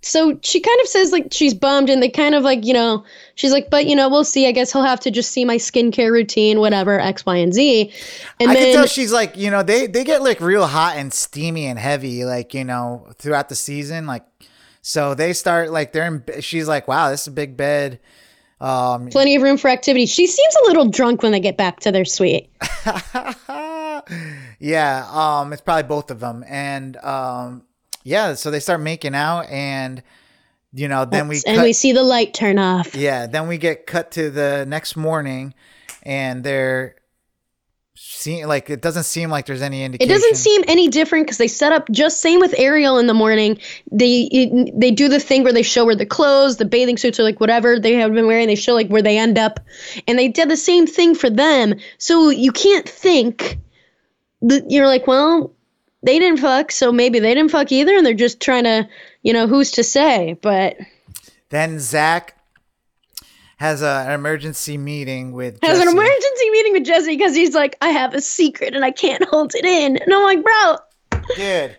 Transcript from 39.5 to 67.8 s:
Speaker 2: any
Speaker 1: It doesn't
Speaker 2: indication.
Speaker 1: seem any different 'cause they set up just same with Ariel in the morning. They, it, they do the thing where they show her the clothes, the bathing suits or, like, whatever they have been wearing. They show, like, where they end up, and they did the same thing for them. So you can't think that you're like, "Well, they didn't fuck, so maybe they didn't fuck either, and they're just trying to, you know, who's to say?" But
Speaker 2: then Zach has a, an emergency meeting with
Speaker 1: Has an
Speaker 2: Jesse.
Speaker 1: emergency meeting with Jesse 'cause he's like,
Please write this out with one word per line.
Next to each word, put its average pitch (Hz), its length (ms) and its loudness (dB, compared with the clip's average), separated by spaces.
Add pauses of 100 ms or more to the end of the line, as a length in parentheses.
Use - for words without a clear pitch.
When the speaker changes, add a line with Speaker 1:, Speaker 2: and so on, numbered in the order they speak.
Speaker 2:
any 139 220 -8
Speaker 1:
It 131 140 -10
doesn't 262 140 2
Speaker 2:
indication. 427 240 4
Speaker 1:
seem 415 300 2
any 339 220 4
different 311 400 0
'cause - 80 -8
they 233 120 2
set 285 240 0
up 311 180 0
just 294 300 0
same 339 200 4
with 359 180 4
Ariel 277 400 4
in 240 80 4
the 226 80 2
morning. 214 440 2 (340)
They, 240 300 4 (100)
it, 247 480 2
they 247 100 4
do 285 180 2
the 269 120 4
thing 269 240 2
where 247 80 4
they 233 100 4
show 240 240 2
her 226 80 4
the 208 120 -4
clothes, 277 500 2
the 226 80 -2
bathing 240 320 0
suits 240 240 -2
or, - 40 4
like, 214 160 -2
whatever 233 380 2
they 220 160 0
have 220 200 0
been 226 120 2
wearing. 226 200 2
They 208 100 2
show, 240 180 0
like, 220 140 0
where 208 140 2
they 208 160 2
end 226 200 2
up, 220 220 -2 (460)
and 240 120 0
they 254 100 4
did 311 200 0
the 311 80 2
same 349 300 4
thing 339 280 4
for 285 160 0
them. 240 440 2 (240)
So 330 320 4
you 254 220 2
can't 392 360 2
think 247 720 0 (800)
that 254 300 2
you're 277 160 4
like, 254 220 2
"Well, 294 420 2 (540)
they 285 160 4
didn't 349 180 4
fuck, 269 320 0
so 247 220 0
maybe 240 260 2
they 220 160 2
didn't 302 160 2
fuck - 220 0
either, 294 240 4
and 349 100 6
they're 233 80 2
just 233 240 0
trying 247 240 0
to, 220 260 0 (360)
you 220 80 2
know, 226 160 2
who's 277 240 2
to 233 100 0
say?" 233 580 0
But 196 360 0 (720)
Speaker 2:
then 156 320 -4
Zach 151 560 -2 (1200)
has 147 260 -4
a, 135 240 -2
an 135 60 -4
emergency 147 680 -6
meeting 131 540 -10
with 123 320 -10
Speaker 1:
Has 339 160 4
an 349 60 4
Speaker 2:
Jesse. 349 100 4
Speaker 1:
emergency 494 540 2
meeting 427 240 2
with 330 100 2
Jesse 320 340 0
'cause 311 160 2
he's 320 220 2
like, 285 260 0